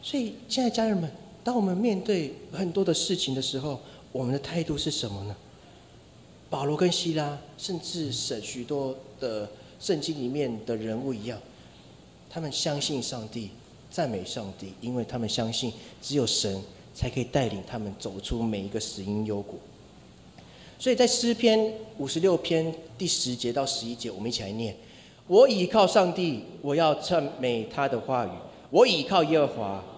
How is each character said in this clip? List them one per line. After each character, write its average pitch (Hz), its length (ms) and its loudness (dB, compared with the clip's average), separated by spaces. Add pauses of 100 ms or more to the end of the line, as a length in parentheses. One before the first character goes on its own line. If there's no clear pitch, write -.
所 - 200 -2
以， 220 140 -4 (140)
亲 - 140 0
爱 247 60 4
的 214 40 0
家 226 140 2
人 214 100 4
们， 165 140 0 (320)
当 247 140 0
我 233 40 4
们 185 160 2
面 202 240 2
对 175 320 0 (200)
很 175 180 -2
多 190 140 2
的 170 100 4
事 - 220 0
情 - 180 0
的 135 80 -2
时 135 160 -2
候， 135 220 -4 (320)
我 127 100 -2
们 123 100 0
的 139 60 0
态 170 240 -2
度 156 160 -2
是 143 140 -2
什 117 180 -4
么 98 140 -8
呢？ 101 100 -8 (1120)
保 139 160 -2
罗 147 120 0
跟 180 160 4
希 165 220 0
拉， 147 220 -2 (220)
甚 175 220 -6
至 156 320 -6
是 117 280 -4
许 120 220 -8
多 135 320 -4 (240)
的 107 300 -4 (320)
圣 165 200 0
经 156 160 -4
里 127 120 -2
面 131 360 -2
的 113 120 -2
人 110 200 -4
物 131 160 -4
一 107 120 -6
样， 117 120 -6 (920)
他 170 100 -8
们 151 120 -6
相 147 280 -2
信 139 220 -2
上 113 280 -6
帝， 110 200 -8 (400)
赞 160 180 -2
美 98 160 -4
上 98 360 -8
帝， 95 200 -12
因 123 140 -6
为 123 80 0
他 120 160 -6
们 113 100 0
相 113 240 0
信 117 200 -2 (280)
只 - 140 -6
有 139 100 4
神 98 380 0 (320)
才 127 160 0
可 - 80 -2
以 123 60 0
带 127 240 0
领 101 180 -4
他 - 100 -10
们 107 220 -6
走 98 220 -8
出 117 200 -4
每 107 200 0
一 98 80 -6
个 110 100 -4
死 - 240 -8
荫 104 240 -2
幽 101 160 -2
谷。 - 160 -12 (1200)
所 262 140 2
以 - 20 6
在 247 100 6
诗 233 300 4
篇 220 400 4 (240)
五 139 80 -2
十 160 140 -2
六 180 160 6
篇 165 360 0 (240)
第 190 80 -4
十 127 300 0
节 120 180 -2
到 135 140 0
十 - 180 -4
一 117 120 -6
节， 117 120 -8
我 95 120 -8
们 107 80 -4
一 123 40 -4
起 120 100 -4
来 98 80 -6
念 110 260 -4 (520)
：“我 226 200 10
倚 196 160 4
靠 196 220 6
上 180 260 6
帝， 160 300 0 (180)
我 143 140 -2
要 156 220 6
赞 165 260 0 (160)
美 120 340 0
他 139 160 0
的 131 120 0
话 123 260 0
语。 92 40 -6 (380)
我 190 160 10
倚 175 200 2
靠 185 180 4
耶 156 160 4
和 147 80 6
华 98 380 -4 (140)